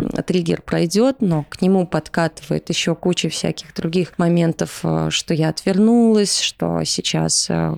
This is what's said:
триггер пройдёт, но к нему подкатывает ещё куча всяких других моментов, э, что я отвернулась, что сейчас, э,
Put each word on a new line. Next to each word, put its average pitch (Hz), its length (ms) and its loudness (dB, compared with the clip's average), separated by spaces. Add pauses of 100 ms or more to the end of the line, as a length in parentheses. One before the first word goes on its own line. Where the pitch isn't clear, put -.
(280)
триггер 175 340 0
пройдёт, 190 580 0
но 165 300 0
к - 140 -4
нему 185 240 4
подкатывает - 800 -2
ещё 170 240 0
куча 175 360 -2
всяких - 440 -6
других 170 460 -2
моментов, 170 640 0
э, 160 260 0
что - 240 -2
я 156 160 0
отвернулась, 214 880 2
что - 440 -2
сейчас, - 680 -2
э, 165 280 0